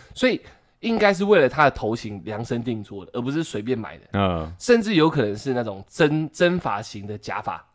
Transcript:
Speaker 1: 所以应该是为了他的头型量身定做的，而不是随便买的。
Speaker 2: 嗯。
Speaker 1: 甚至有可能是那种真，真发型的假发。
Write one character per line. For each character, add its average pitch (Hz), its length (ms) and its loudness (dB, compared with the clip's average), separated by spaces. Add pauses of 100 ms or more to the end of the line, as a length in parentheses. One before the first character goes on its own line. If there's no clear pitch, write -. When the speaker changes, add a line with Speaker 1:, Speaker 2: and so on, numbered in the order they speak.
(140)
Speaker 1:
所 254 140 2
以 208 120 0 (400)
应 226 180 -2
该 202 160 6
是 180 80 -2
为 202 160 6
了 131 100 6
他 147 140 2
的 139 80 6
头 113 240 -2
型 104 300 -8
量 107 200 -8
身 120 160 -4
定 113 220 -4
做 98 220 -14
的， - 100 -20
而 120 80 -4
不 123 80 -4
是 160 140 -2
随 104 180 -6
便 120 160 -2
买 82 200 -10
的。 - 40 -20 (120)
Speaker 2:
嗯。 87 440 0
Speaker 1:
甚 233 240 4
至 113 120 -2
有 151 140 6
可 151 140 2
能 104 140 -2
是 131 180 -4
那 123 80 0
种 98 260 -10
真， 156 440 2
真 180 260 2
发 104 240 -4
型 101 240 -12
的 104 100 -8
假 104 240 -8
发。 87 240 -10 (100)